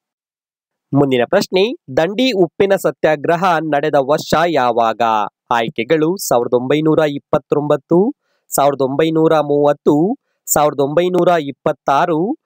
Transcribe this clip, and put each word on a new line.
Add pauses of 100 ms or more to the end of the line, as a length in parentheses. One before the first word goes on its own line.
(1000)
ಮುಂದಿನ (100)
ಪ್ರಶ್ನೆ, (340)
ದಂಡಿ (180)
ಉಪ್ಪಿನ
ಸತ್ಯಾಗ್ರಹ (300)
ನಡೆದ (120)
ವರ್ಷ (120)
ಯಾವಾಗ? (480)
ಆಯ್ಕೆಗಳು (120)
ಸಾವಿರದ
ಒಂಬೈನೂರ (200)
ಇಪ್ಪತ್ತೊಂಬತ್ತು, (580)
ಸಾವಿರದ
ಒಂಬೈನೂರ (160)
ಮೂವತ್ತು, (600)
ಸಾವಿರದ
ಒಂಬೈನೂರ (240)
ಇಪ್ಪತ್ತಾರು, (260)